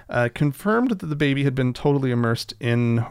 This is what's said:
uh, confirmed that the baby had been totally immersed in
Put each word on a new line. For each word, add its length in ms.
uh, 280
confirmed 560
that 160
the 80
baby 300
had 100
been 180
totally 380
immersed 480
in 520